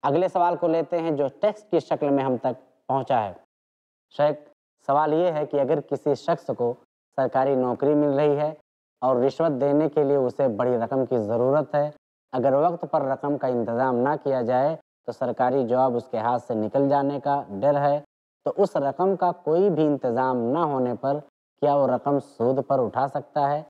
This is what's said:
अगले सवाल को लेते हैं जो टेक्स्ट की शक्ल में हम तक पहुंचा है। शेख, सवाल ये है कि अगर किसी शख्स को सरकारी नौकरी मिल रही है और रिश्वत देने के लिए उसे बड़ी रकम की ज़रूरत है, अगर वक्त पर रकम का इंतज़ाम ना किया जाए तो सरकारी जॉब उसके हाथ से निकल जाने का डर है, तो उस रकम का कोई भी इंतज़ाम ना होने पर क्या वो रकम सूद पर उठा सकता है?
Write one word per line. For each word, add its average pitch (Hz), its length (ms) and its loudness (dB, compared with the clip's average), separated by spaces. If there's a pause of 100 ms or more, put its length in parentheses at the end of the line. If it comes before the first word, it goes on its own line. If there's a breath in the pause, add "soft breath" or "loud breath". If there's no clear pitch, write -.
अगले 165 240 2
सवाल 175 280 0
को 175 120 -2
लेते 165 300 0
हैं 165 180 -2
जो 139 120 0 (140)
टेक्स्ट 208 280 -2
की 165 100 2
शक्ल 147 300 -2
में 139 140 2
हम 127 140 0
तक 123 180 -4 (320)
पहुंचा 135 300 0
है। 185 160 -4 (800)
शेख, 147 300 0 (440)
सवाल 151 260 2
ये 175 160 2
है 151 160 -2
कि 147 120 -2
अगर 143 240 2
किसी 143 340 -2
शख्स - 360 -4
को 120 200 -2 (460)
सरकारी 131 380 0
नौकरी 127 380 0
मिल 147 160 4
रही 143 260 2
है 151 200 -2 (460)
और 127 180 2
रिश्वत 143 340 0
देने 143 340 2
के 151 160 2
लिए 139 140 2
उसे 131 320 0
बड़ी 123 260 0
रकम 120 280 -2
की 123 140 -2
ज़रूरत 123 560 0
है, 147 180 0 (400)
अगर 135 240 2
वक्त 170 300 0
पर 143 240 -2
रकम 143 260 -4
का 131 140 -4
इंतज़ाम 120 480 0
ना 139 200 0
किया 135 260 -2
जाए 131 320 0 (320)
तो 120 40 -8
सरकारी 127 540 -2
जॉब 123 300 0
उसके 117 220 -6
हाथ 120 220 0
से - 160 -6
निकल 120 320 0
जाने 139 320 0
का 143 160 0 (160)
डर 143 260 0
है, 143 240 0 (440)
तो 143 60 -2
उस 190 260 0
रकम 165 380 0
का 175 140 0 (120)
कोई 180 280 2
भी 156 140 2
इंतज़ाम 131 520 0 (120)
ना 151 160 0
होने 127 320 -2
पर 147 220 -2 (440)
क्या 143 140 2
वो 139 100 2
रकम 135 340 0
सूद 131 420 -2
पर 135 180 0
उठा 123 280 0
सकता 143 380 -2
है? 147 240 -2